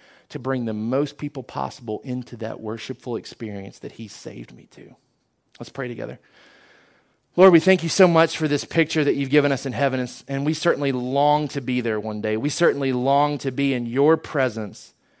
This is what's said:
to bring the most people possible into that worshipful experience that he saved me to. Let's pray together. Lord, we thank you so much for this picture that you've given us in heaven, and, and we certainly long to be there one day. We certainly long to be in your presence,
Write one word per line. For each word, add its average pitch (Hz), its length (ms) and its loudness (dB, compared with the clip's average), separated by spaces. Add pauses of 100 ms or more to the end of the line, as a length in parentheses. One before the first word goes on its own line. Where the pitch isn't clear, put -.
(300)
to 147 100 -12
bring 127 260 -2
the 110 80 -4
most 123 460 -2
people 147 240 -8
possible 127 600 -8
into 127 340 -8
that 110 220 -8
worshipful 117 560 -8
experience 101 640 -10
that - 140 -14
he 113 140 -14
saved - 480 -16
me - 160 -20
to. - 240 -20 (640)
Let's 123 100 -12
pray 131 180 -8
together. 113 320 -10 (1160)
Lord, 180 180 10
we 165 60 8
thank 185 240 4
you 165 60 -4
so 185 180 6
much 165 300 4
for 156 100 -2
this 143 180 0
picture 160 380 0
that 135 120 2
you've 135 140 -2
given 143 220 4
us 135 160 -2
in 123 60 -4
heaven, 131 260 0
and, 123 280 -8
and 139 160 -4
we 151 120 0
certainly 143 360 2
long 139 580 2
to 139 120 -6
be 123 180 -2
there 110 200 0
one 107 220 -6
day. 107 160 0
We 131 120 -2
certainly 143 420 2
long 139 480 2
to 135 120 -4
be 135 240 -2
in 120 100 -4
your 139 320 4
presence, 113 760 -4 (240)